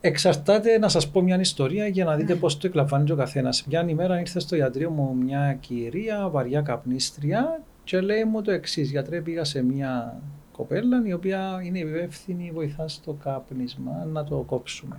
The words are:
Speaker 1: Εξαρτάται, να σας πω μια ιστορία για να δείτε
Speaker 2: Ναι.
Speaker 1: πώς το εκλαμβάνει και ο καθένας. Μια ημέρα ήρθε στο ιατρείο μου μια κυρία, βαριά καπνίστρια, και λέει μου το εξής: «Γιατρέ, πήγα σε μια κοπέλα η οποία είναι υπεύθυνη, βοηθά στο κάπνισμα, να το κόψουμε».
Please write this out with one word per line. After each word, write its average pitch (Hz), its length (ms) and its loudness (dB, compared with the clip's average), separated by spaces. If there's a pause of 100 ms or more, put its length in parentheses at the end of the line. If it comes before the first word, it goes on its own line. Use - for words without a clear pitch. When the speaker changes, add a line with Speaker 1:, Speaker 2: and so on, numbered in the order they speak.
Speaker 1:
Εξαρτάται, 196 760 4
να 208 100 4
σας 160 220 4
πω 190 120 4
μια 185 180 4
ιστορία 185 460 0
για 190 180 2
να 156 120 4
δείτε 156 160 2
Speaker 2:
Ναι. 175 60 2
Speaker 1:
πώς 160 200 2
το - 80 -4
εκλαμβάνει 143 380 4
και 151 80 4
ο 156 40 2
καθένας. 127 500 0
Μια 160 220 0
ημέρα 175 320 2
ήρθε 180 200 -4
στο 175 160 -2
ιατρείο 139 340 0
μου 135 340 0
μια 139 360 0
κυρία, 185 720 -4
βαριά 139 300 0
καπνίστρια, 147 1000 -2 (220)
και 185 160 0
λέει 208 240 0
μου 220 180 0
το 208 80 0
εξής: 165 400 0
«Γιατρέ, 143 300 -2
πήγα 165 240 -4
σε 143 180 -2
μια 127 580 -2 (320)
κοπέλα 240 540 0
η 190 60 0
οποία 190 520 -2
είναι 180 140 -4
υπεύθυνη, 170 760 -6
βοηθά 156 340 -4
στο 147 360 -10
κάπνισμα, 135 880 -6
να 151 120 -4
το 147 120 -4
κόψουμε». 131 640 -6